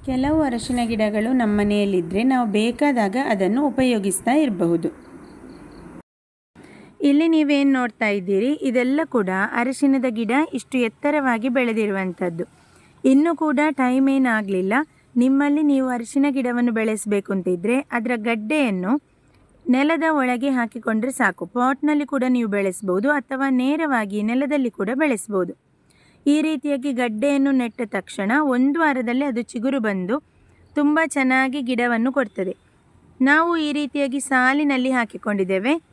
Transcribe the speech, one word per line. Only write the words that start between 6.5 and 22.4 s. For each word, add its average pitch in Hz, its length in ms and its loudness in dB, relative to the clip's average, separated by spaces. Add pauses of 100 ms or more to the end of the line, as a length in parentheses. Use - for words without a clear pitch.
ಇಲ್ಲಿ 294 260 4
ನೀವೇನ್ 285 460 2
ನೋಡ್ತಾ 240 340 -2
ಇದ್ದೀರಿ, 202 460 0
ಇದೆಲ್ಲ 262 520 0
ಕೂಡ 208 240 -2 (220)
ಅರಶಿನದ 262 580 0
ಗಿಡ 220 220 -4 (220)
ಇಷ್ಟು 262 240 -6
ಎತ್ತರವಾಗಿ 262 720 0
ಬೆಳೆದಿರುವಂಥದ್ದು. 196 920 -2 (640)
ಇನ್ನೂ 294 300 4
ಕೂಡ 302 240 0 (120)
ಟೈಮ್ 262 380 2
ಏನಾಗ್ಲಿಲ್ಲ. 214 640 0 (440)
ನಿಮ್ಮಲ್ಲಿ 285 460 2
ನೀವು 269 240 2
ಅರಶಿನ 247 420 -2
ಗಿಡವನ್ನು 240 420 0
ಬೆಳೆಸ್ಬೇಕು 214 640 -2
ಅಂತಿದ್ರೆ 185 460 0
ಅದರ 240 360 -4
ಗಡ್ಡೆಯನ್ನು 220 1000 -2 (520)
ನೆಲದ 285 400 2
ಒಳಗೆ 254 400 0
ಹಾಕಿಕೊಂಡ್ರೆ 233 640 -2
ಸಾಕು. 196 340 -2
ಪಾಟ್‌ನಲ್ಲಿ 277 600 0
ಕೂಡ 254 240 -2
ನೀವು 240 200 0